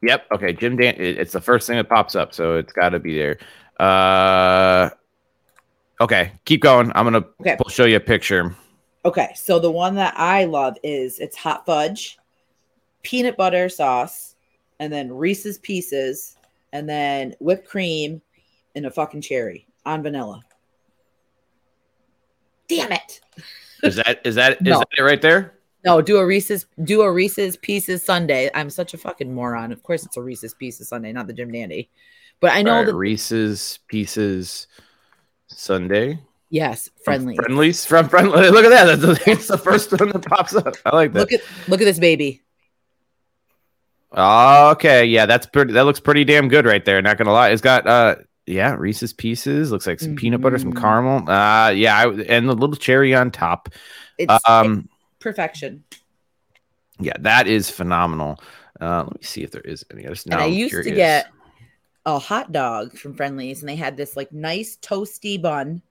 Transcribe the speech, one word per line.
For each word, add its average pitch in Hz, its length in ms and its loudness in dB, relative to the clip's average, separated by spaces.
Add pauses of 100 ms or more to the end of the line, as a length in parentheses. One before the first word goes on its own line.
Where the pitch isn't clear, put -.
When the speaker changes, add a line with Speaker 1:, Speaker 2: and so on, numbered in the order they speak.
Speaker 1:
Yep. 123 320 -2
Okay. 95 200 -4
Jim 120 240 -4
Dan-, 123 180 2
it, 87 240 -4
it's 87 140 -6
the 92 80 -6
first 120 260 0
thing 120 100 -4
that 113 120 -4
pops 110 260 0
up, 90 180 -4
so 82 240 -4
it's - 160 -8
gotta 90 260 0
be 78 160 -8
there. 73 220 -4 (420)
Uh, 95 1080 4 (1120)
okay. 101 300 0 (140)
Keep 156 160 0
going. 123 340 6
I'm 107 100 2
gonna 113 180 2 (180)
Speaker 2:
Okay. 170 160 -2
Speaker 1:
pull, - 120 -4
show 127 160 2
you 113 120 4
a - 20 4
picture. 92 560 -2 (500)
Speaker 2:
Okay. - 300 -2
So 175 240 0
the 170 120 0
one 180 240 -4
that 196 220 -4
I 190 280 0
love 143 380 -4
is, 135 360 -8
it's 147 180 -14
hot - 280 -8
fudge, 160 520 -6 (840)
peanut 247 340 -6
butter 180 320 0
sauce, 135 680 -4 (440)
and 151 120 -10
then 139 220 -10
Reese's 196 460 -6
Pieces, 139 760 -8 (340)
and 147 180 -12
then 143 500 -6
whipped 180 280 -4
cream 160 540 -8 (540)
and 147 100 -12
a 131 60 -10
fucking 151 300 -8
cherry 113 460 -8 (180)
on 156 160 -6
vanilla. 123 400 -10 (2250)
Damn 330 260 -6
it. - 280 -12 (640)
Speaker 1:
Is 95 140 0
that, 117 280 -2
is 117 100 -2
that, 127 180 4
is - 80 -6
Speaker 2:
No. 180 180 4
Speaker 1:
that 117 80 -2 (100)
it 143 40 0
right 143 200 2
there? 170 320 2 (320)
Speaker 2:
No, 170 160 6
do 185 160 0
a 190 80 4
Reese's, 196 400 -2 (200)
do 208 160 0
a 202 100 2
Reese's 185 460 -4
Pieces 190 440 -6
sundae. 143 540 -2
I'm 147 140 -6
such 170 240 -10
a 165 40 -18
fucking 139 360 -12
moron. 120 400 -8
Of 110 100 -20
course 165 220 -6
it's - 100 -16
a 123 60 -12
Reese's 120 320 -14
Pieces 120 340 -16
sundae, 113 240 -12
not 117 160 -12
the 117 60 -14
Jim 120 180 -12
Dandy. 113 380 -12 (500)
But 175 140 4
I 190 80 2
know 214 100 2
Speaker 1:
All 233 60 2
right, 233 80 0
Speaker 2:
that 214 100 -4
Speaker 1:
Reese's 107 920 -4
Pieces 98 800 -6 (800)
sundae. 101 720 -4 (300)
Speaker 2:
Yes, 156 400 -6 (140)
Speaker 1:
From - 0 -
Speaker 2:
Friendly's. 131 340 -4
Speaker 1:
Friendly's? 143 480 0
From 160 240 4
Friendly. 180 400 6
<laughs> - 0 -
Look 214 160 8
at 226 40 10
that. 233 160 10 (120)
That's 139 40 -2 (240)
the, 208 60 4
it's - 160 0
the 190 100 -2
first 208 340 0
one 202 180 2
that 196 160 -6
pops 180 300 -2
up. 170 180 -2 (120)
I 120 100 2
like 160 180 4
that. - 60 0
Speaker 2:
Look 208 140 0
at, - 80 -2 (260)
look 185 140 0
at 220 40 4
this 185 140 0
baby. 151 420 0 (1700)
Speaker 1:
Okay, 135 920 6
yeah, 113 200 4
that's 120 220 2
pretty, 135 260 0
that 123 120 6
looks 143 140 0
pretty 147 240 2
damn 143 240 4
good 131 180 4
right 104 200 2
there, 98 160 2
not 104 160 2
gonna 107 160 2
lie. 117 160 6
It's 110 140 0
got, 127 240 4
uh, 117 280 4 (300)
yeah, 98 300 -2
Reese's 107 360 -6
Pieces. 139 600 -6
Looks 101 160 -6
like 87 120 -6
some 156 160 -8
peanut 120 260 -2
butter, 131 180 0
some 127 120 -8
Speaker 2:
Mm-hmm. 120 100 -8
Speaker 1:
caramel. 113 480 0
Uh, 107 420 4
yeah, 104 260 4
I, 117 100 4 (160)
and 120 240 0
the 131 60 2
little 139 220 -2
cherry 131 400 2
on 127 160 2
top. - 380 -6 (500)
Speaker 2:
It's 170 120 0 (160)
Speaker 1:
Um, 110 400 4 (320)
Speaker 2:
perfection. 156 640 -10 (1160)
Speaker 1:
Yeah, - 220 -8
that 110 260 2
is 104 240 0
phenomenal. 85 680 -4 (400)
Uh, 85 280 -4
let - 60 -14
me - 100 -20
see - 180 -14
if - 100 -12
there - 100 -18
is - 300 -16
any. - 140 -20
I 64 40 -16
just, - 180 -16
Speaker 2:
And 85 80 -6
Speaker 1:
now 85 60 -2
Speaker 2:
I - 40 -2
Speaker 1:
I'm 78 80 -2
Speaker 2:
used 220 180 -6
Speaker 1:
curious. - 180 -8
Speaker 2:
to - 60 -6
get 160 360 0 (760)
a 151 140 -2
hot 226 320 -8
dog 120 460 -6
from 143 180 -18
Friendly's, 135 460 -10
and 147 80 -16
they 147 80 -12
had 143 200 -10
this, 143 200 -12
like, 139 140 -14
nice 160 500 -10
toasty 202 600 -10
bun 156 500 -6